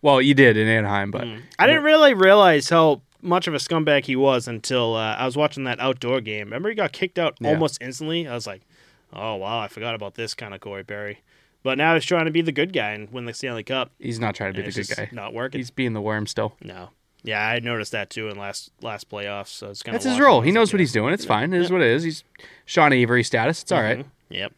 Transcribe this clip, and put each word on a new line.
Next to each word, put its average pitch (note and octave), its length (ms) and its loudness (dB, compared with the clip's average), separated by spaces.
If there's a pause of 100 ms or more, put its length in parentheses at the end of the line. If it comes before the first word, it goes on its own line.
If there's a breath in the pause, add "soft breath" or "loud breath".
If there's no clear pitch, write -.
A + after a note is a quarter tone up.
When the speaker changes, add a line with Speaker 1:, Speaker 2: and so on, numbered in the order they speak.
Speaker 1:
Well, C#3 180 6
you C#3 140 6
did B2+ 220 8
in A2 100 2
Anaheim, G2+ 460 0
but - 100 -6
Speaker 2:
Mm. A2+ 200 -12 (180)
I G#3 80 6
didn't D4+ 160 4
really G#3 280 8
realize F#3+ 560 6
how D#3+ 340 4 (220)
much F3+ 240 0
of D#3+ 60 -4
a C#3+ 40 -2
scumbag D3+ 460 2
he C3+ 120 -4
was C3 300 2
until, A#2 480 -2
uh, A2 220 -2
I A#2+ 100 -4
was C3 100 -4
watching D3 280 -2
that A#2+ 160 -6
outdoor C3 400 -2
game. G#2 260 -10
Remember C3 220 -8
he A3+ 60 -6
got G3 180 -4
kicked - 260 -6
out E3 220 -2
Speaker 1:
Yeah. A#2+ 100 -2
Speaker 2:
almost D#3 320 -2
instantly? D#3 460 -8
I B2 60 -8
was A#2 120 -10
like, F#2+ 160 -14 (500 soft breath)
"Oh, A2 240 -8
wow, G2+ 240 -6
I G#2 80 -8
forgot A2+ 260 -10
about G#2 200 -12
this A2+ 200 -10
kind G#2 200 -16
of F#2 60 -18
Corey G2 240 -14
Perry." G#2 360 -12 (420)
But C3 160 -2
now D#3+ 160 4
he's D#3 100 0
trying E3 220 0
to D#3+ 40 -2
be E3 120 0
the E3 100 -2
good D3+ 220 -2
guy G#2+ 160 -4
and G#2+ 200 -12
win B2 140 -12
the A#2 80 -10
Stanley A#2 300 -8
Cup. C3 360 -6
Speaker 1:
He's A2+ 220 -8
not G#2+ 140 -4
trying G2 180 -6
to F#2+ 60 -8
be G2 60 -8
Speaker 2:
And G2+ 80 -10
Speaker 1:
the G#2+ 80 -6
Speaker 2:
it's G2 80 -8
Speaker 1:
good - 80 -8
Speaker 2:
just G#2+ 140 -10
Speaker 1:
guy. A#2+ 60 -16
Speaker 2:
not A2 160 -12
working. C3 260 -8
Speaker 1:
He's A#2+ 120 -10
being B2 240 -4
the G#2+ 80 -4
worm G#2+ 240 -4
still. G#2+ 360 -4
Speaker 2:
No. F#2 280 -18 (320)
Yeah, G#2+ 240 -4
I A#2 120 -2
noticed A2+ 340 -6
that G#2 180 -8
too A2 180 -8
in G2+ 80 -10
last, G2+ 340 -12 (120)
last A2 260 -12
playoffs, G2+ 380 -10
so - 240 -16
it's G2+ 120 -16
kinda - 120 -10
Speaker 1:
That's A#3+ 100 -4
his C4 80 0
Speaker 2:
watching B3+ 140 2
Speaker 1:
role. F3 140 6
Speaker 2:
it, A2 40 -2
Speaker 1:
He C#3 60 4
Speaker 2:
it's G3 40 2
Speaker 1:
knows A3+ 140 4
Speaker 2:
like, - 60 -4
Speaker 1:
what G3+ 60 2
Speaker 2:
yeah. - 20 6
Speaker 1:
he's B2 100 0
doing. B2 220 0
It's G3+ 100 -6
Speaker 2:
Yeah. - 40 -12
Speaker 1:
fine. C3+ 260 0
It F3 80 2
is E3+ 80 0
Speaker 2:
Yeah. - 60 0
Speaker 1:
what F3 60 4
it B2 100 4
is. D3 100 0
He's E3 220 -8 (420 loud breath)
Sean D3+ 260 4
Avery B2 320 4
status. B2 380 0
It's - 100 -4
all D#3+ 80 2
right. A#2 200 0
Speaker 2:
Mm-hmm. - 340 -20
Yep. F#2+ 240 -10